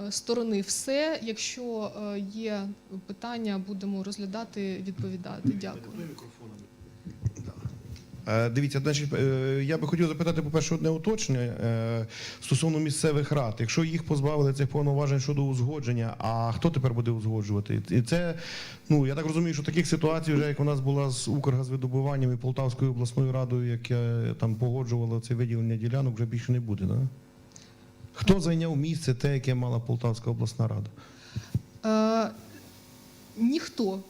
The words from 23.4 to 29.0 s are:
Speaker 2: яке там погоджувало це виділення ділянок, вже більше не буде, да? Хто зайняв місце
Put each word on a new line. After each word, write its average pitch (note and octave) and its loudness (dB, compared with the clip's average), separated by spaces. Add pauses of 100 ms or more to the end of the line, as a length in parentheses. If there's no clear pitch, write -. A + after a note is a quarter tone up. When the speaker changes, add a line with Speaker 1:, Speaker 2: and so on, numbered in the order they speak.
Speaker 2:
яке A#2 0
там A2+ 2
погоджувало A#2 0
це B2 -2
виділення A2+ 2
ділянок, A#2+ 0
вже A#2 0
більше A#2 0
не B2 4
буде, G2+ -2
да? G#2+ 2 (1160)
Хто - 6
зайняв E3 2
місце D3+ 2